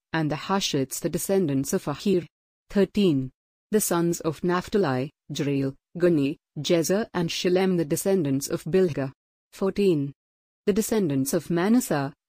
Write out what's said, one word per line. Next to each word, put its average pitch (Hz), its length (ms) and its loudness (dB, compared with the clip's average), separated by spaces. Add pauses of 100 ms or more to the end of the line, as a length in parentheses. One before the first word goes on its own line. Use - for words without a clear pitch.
(120)
and 156 180 0
the 151 60 -2
Hushites 156 640 -2
the 170 100 -4
descendants 156 640 0
of 190 120 -2
Ahir. 170 420 -2 (440)
Thirteen. 185 600 2 (400)
The 214 100 2
sons 170 400 0
of - 220 -4
Naphtali, 175 680 0 (220)
Jeriel, 139 420 -2 (240)
Guni, 165 380 2 (220)
Jezer 175 540 0
and 170 160 -2
Shillem 185 480 0
the 165 80 0
descendants 147 640 0
of - 160 -4
Bilhah. 151 480 0 (400)
Fourteen. 185 600 0 (540)
The 208 60 2
descendants 185 640 0
of 165 160 -2
Manasseh, 170 640 2 (160)